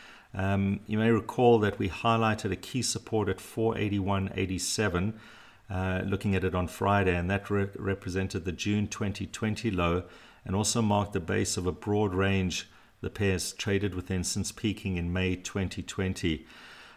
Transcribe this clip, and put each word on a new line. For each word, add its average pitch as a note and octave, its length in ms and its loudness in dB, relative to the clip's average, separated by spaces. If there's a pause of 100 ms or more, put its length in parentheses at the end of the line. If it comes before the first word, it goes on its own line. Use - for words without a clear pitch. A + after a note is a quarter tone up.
(320)
um, G2 540 0
you G#2+ 100 -2
may A2 140 4
recall A#2 480 6
that G#2 200 2
we G2 120 0
highlighted A2 600 2
a F#2 60 -2
key - 240 -6
support G#2+ 480 0
at G2 140 -2
four A2+ 340 0
eighty-one G2 580 0
eighty-seven, F#2+ 840 0 (480)
uh, F#2 380 -2
looking G2 280 0
at F#2 100 2
it F2+ 100 0
on F2+ 120 2
Friday, G2+ 480 2
and F2 160 0
that G2+ 200 -2
re-, G2 260 2
represented F#2+ 680 -4
the F2+ 60 -4
June G#2 360 0
twenty G2 380 -4
twenty A2 440 -4
low F2 340 2 (420)
and F#2 100 -2
also G#2+ 240 2
marked G2+ 320 2
the F#2+ 80 -2
base G2 380 0
of F2+ 80 -2
a F2 60 0
broad G#2 420 0
range F#2+ 540 2 (340)
the - 80 -4
pair G2+ 220 0
has F2+ 200 -2
traded G2 420 0
within F2+ 300 -2
since - 260 -2
peaking F#2+ 460 -4
in F2 160 -2
May F#2 240 0
twenty F2+ 460 -4
twenty. F#2 640 -2 (500)